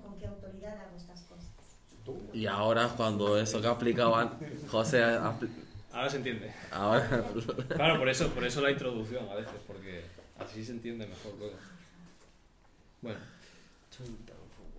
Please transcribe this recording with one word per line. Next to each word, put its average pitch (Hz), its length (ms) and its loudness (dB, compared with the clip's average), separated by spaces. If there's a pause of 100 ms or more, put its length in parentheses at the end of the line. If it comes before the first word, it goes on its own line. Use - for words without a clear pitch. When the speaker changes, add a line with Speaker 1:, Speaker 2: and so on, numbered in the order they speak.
Speaker 1:
con 196 140 -14
qué 202 100 -8
autoridad 202 540 -12
hago 185 160 -16
estas 175 260 -16
cosas". 175 240 -18 (840)
Speaker 2:
Y 110 120 -2
ahora 110 420 4
es 120 60 -2
cuando 104 440 4
eso 110 240 2
que 110 60 2
aplicaban, 117 720 4 (320)
José 113 340 4
apli- 113 460 2 (440)
Speaker 3:
Ahora 127 160 0
se 147 80 -2
entiende. 113 360 -4 (180)
Speaker 2:
Ahora. 110 520 4 (520)
Speaker 3:
Claro, 160 220 6
por 131 120 4
eso, 139 200 4
por 123 140 -2
eso 127 180 0
la 139 100 6
introducción 120 580 -2
a 101 60 -6
veces, 110 180 -6 (120)
porque 95 380 -12 (340)
así 107 260 -10
se 120 100 -10
entiende 113 340 -8
mejor 98 320 -12
luego. 101 160 -8 (1500)
Bueno. 107 180 -8 (1600)